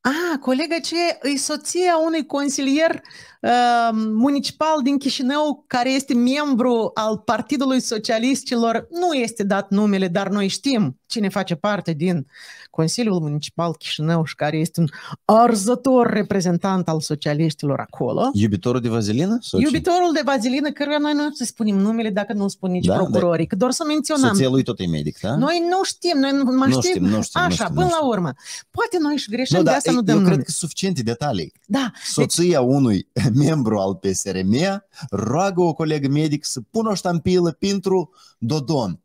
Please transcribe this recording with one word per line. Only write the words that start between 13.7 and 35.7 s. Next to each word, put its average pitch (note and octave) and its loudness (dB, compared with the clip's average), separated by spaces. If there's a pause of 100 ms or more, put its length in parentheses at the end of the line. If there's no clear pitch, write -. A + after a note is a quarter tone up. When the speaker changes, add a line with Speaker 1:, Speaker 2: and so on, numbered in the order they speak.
Speaker 1:
Chișinău D#3+ -2
și C#3 -10
care D3+ -4
este D#3+ -2
un E3+ 4 (380)
arzător A#3 4
reprezentant F#3+ 0
al D#3+ 0
socialiștilor D3+ -2
acolo. B2+ -2
Speaker 2:
Iubitorul A2 0
de A#2+ -2
vazelină? A#2 0
Sau - 0
ce? A#3+ 6
Speaker 1:
Iubitorul F4 2
de D#4 0
vazelină, C#4 0
căruia D4 -2
noi D4 0
nu D4 0
să D4 -8
spunem G#3+ -2
numele A3 0
dacă G3+ -4
nu G3+ -2
spun F#3+ -6
nici F3+ -2
Speaker 2:
Da, - 4
Speaker 1:
procurorii, F3 2
Speaker 2:
dar E3 0
Speaker 1:
că G3+ -4
doar B3 2
să B3+ -4
menționăm. D4+ 2
Speaker 2:
soția G3 4
lui C3 2
tot A#2 -4
e F#2+ -2
medic, D2+ -4
da? A2+ -2
Speaker 1:
Noi E4+ 0
nu F#4 2
știm, F4 -2
noi C4+ 2
nu C4 2
mai C4 4
Speaker 2:
Nu C3 2
Speaker 1:
știm. F4 0
Speaker 2:
știm, - 0
nu G3+ 2
știm, - -4
Speaker 1:
Așa, F4+ 2
Speaker 2:
nu - 0
știm, G#3+ -2
Speaker 1:
până F3 -2
Speaker 2:
nu F4+ 2
Speaker 1:
la E4 2
Speaker 2:
știm. D4+ 0
Speaker 1:
urmă. F#3 -2 (380)
Poate A#4 -2
noi D4 0
și A3 -6
greșim, B3 0
Speaker 2:
Nu, - 4
Speaker 1:
de D#3+ 4
Speaker 2:
dar C4+ 4
Speaker 1:
asta - -2
nu A#3 0
dăm F#3+ 4
Speaker 2:
Eu G#3 6
cred F3+ 6
Speaker 1:
nume. C#3+ 2
Speaker 2:
că - -6
suficiente E3+ -4
detalii. A#2 -4 (140)
Speaker 1:
Da, B3 -2
deci - -20
Speaker 2:
Soția E3 2
unui B2 2 (120)
<laughs> A2+ 2
membru A#2+ 2
al G2 0
P F2 -16
S - -4
R F#2+ -4
M G2 2 (560)
roagă D#3 -2
o E3+ 2